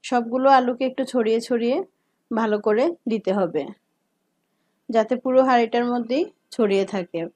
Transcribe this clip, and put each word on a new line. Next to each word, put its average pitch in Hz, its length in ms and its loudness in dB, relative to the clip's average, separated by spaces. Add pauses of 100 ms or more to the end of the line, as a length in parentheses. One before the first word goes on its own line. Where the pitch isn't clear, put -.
সবগুলো 247 460 -2
আলুকে 254 360 4
একটু 254 180 -4
ছড়িয়ে 226 360 0
ছড়িয়ে 240 360 -2 (540)
ভালো 220 300 0
করে 214 240 2 (220)
দিতে 214 260 -2
হবে, 160 300 -2 (1300)
যাতে 220 280 0
পুরো 254 260 2
হাঁড়িটার 240 420 2
মধ্যেই 240 400 -2 (260)
ছড়িয়ে 196 340 0
থাকে। 180 360 -8 (160)